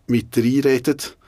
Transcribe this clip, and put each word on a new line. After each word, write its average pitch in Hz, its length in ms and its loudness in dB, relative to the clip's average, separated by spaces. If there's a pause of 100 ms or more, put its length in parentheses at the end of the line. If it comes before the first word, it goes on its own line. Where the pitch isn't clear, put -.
mit 120 300 -2
reinreden. 131 600 2 (300)